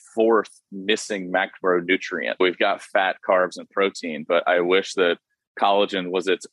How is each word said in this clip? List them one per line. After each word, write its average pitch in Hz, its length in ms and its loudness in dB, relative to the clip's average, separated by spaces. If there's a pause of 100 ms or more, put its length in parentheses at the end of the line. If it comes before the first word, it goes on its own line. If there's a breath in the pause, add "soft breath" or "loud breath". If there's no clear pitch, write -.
(160)
fourth 113 340 2 (220)
missing 98 600 -4
macronutrient. 90 1080 -2
We've 90 180 2
got 92 240 0
fat, 95 360 0 (100)
carbs, 92 300 2
and 82 120 -16
protein, 85 580 -4
but 87 200 0
I 87 140 4
wish 92 340 0
that 87 240 2 (400)
collagen 98 520 0
was 92 180 -2
its 87 240 0